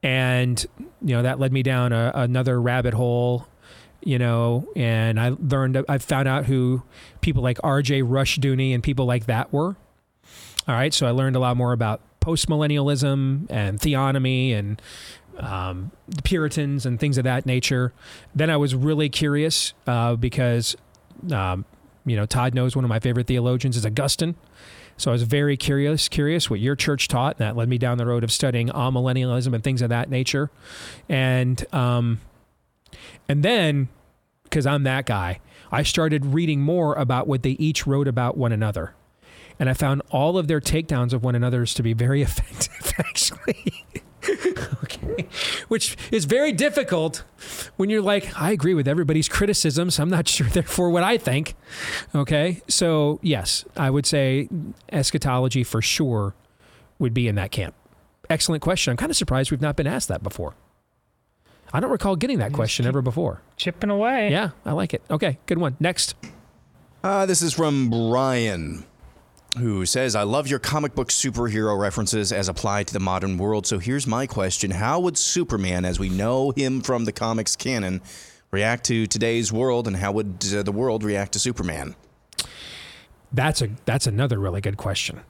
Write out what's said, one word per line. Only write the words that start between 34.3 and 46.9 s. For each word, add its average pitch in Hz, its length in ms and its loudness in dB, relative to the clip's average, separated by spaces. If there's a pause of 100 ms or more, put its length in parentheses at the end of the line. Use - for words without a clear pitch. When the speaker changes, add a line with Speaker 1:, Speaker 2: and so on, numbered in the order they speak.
Speaker 1:
'cause 151 140 2
I'm 139 200 2
that 131 200 0
guy, 92 360 -2 (300)
I 135 120 0
started 156 420 0
reading 147 380 2
more 160 320 2
about 127 340 0
what 131 140 0
they 131 80 2
each 151 360 0
wrote 139 220 2
about 123 300 0
one 120 140 2
another. 104 420 -2 (640)
And 131 100 2
I 127 60 2
found 139 260 0 (100)
all 156 280 2
of 160 100 0
their 156 120 2
takedowns 139 520 0
of 127 100 0
one 123 120 0
another's 120 400 0
to - 80 -2
be 113 100 2
very 127 300 2
<laughs> 117 60 2
effective, - 680 -4
actually. - 920 -4
<laughs> - 140 -14 (800)
Okay. - 460 -6 (400)
Which - 280 -2 (140)
is 220 140 2
very 262 260 2
difficult 185 720 0 (540)